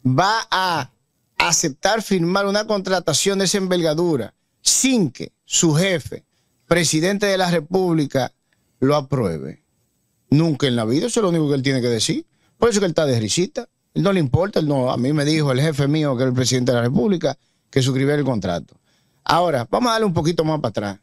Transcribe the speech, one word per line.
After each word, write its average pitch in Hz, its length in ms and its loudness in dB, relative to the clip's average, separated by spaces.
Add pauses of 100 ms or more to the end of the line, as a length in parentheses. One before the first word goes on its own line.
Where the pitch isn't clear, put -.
va 160 300 2 (160)
a 175 400 -2 (480)
aceptar 170 640 0
firmar 190 440 0
una 208 200 -2
contratación 190 720 0
de 196 60 0
esa 185 140 0
envergadura 165 760 0 (260)
sin 240 520 2
que - 200 -14 (120)
su - 300 2
jefe, 170 500 -2 (420)
presidente 175 600 0
de 196 120 0
la 185 120 0
República, 160 840 0 (480)
lo 139 160 2
apruebe? 101 640 -4 (680)
Nunca 147 380 2
en 123 100 0
la 117 80 0
vida, 139 220 -2
eso 233 140 0
es - 20 0
lo 190 80 2
único 160 180 0
que 143 60 0
él 135 80 -2
tiene 135 180 0
que 123 80 0
decir. 123 380 -2 (320)
Por 233 100 4
eso 214 80 2
es 208 40 2
que 196 60 2
él 175 40 0
está 160 160 0
de 127 120 2
risita. 151 500 -2 (260)
Él 147 80 -2
no 196 100 2
le 190 80 2
importa, 160 400 0
él 151 80 0
no, 131 220 0
a - 80 0
mí 127 160 0
me 147 100 0
dijo 151 280 2
el 123 80 2
jefe 143 280 0
mío, 147 280 0
que 127 80 0
es 131 40 2
el 123 60 0
presidente 127 380 0
de 123 60 2
la 117 60 2
República, 165 540 0 (320)
que 135 100 2
suscribiera 135 380 0
el 147 80 0
contrato. 92 480 -4 (500)
Ahora, 151 460 0
vamos 240 180 0
a 226 40 0
darle 220 140 0
un 190 80 0
poquito 165 300 0
más 156 160 -2
para 139 100 -4
atrás. 101 320 -8